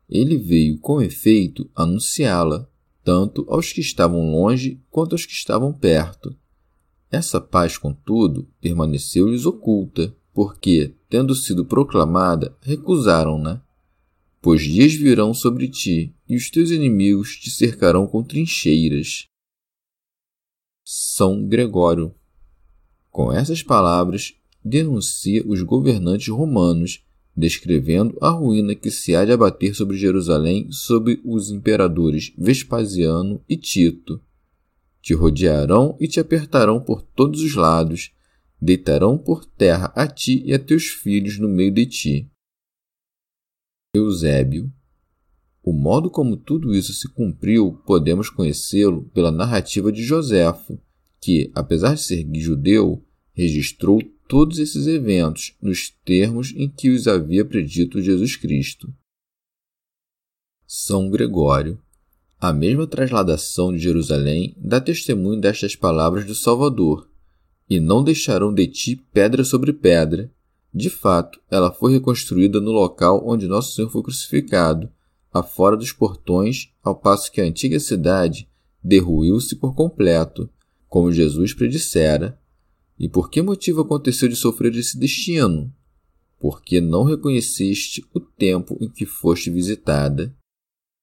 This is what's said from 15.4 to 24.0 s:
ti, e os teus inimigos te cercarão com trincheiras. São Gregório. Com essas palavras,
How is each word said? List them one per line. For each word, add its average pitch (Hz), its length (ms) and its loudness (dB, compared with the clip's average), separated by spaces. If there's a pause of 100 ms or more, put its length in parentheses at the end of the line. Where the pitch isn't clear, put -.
ti, 85 460 -4 (140)
e 123 80 -2
os 120 140 -6
teus 165 200 0
inimigos 104 640 0
te - 140 -12
cercarão 98 560 2
com 113 160 -4
trincheiras. 80 1000 -2 (1600)
São 101 640 -2
Gregório. 90 680 0 (960)
Com 64 220 -2
essas 156 300 -2
palavras, 90 720 0 (300)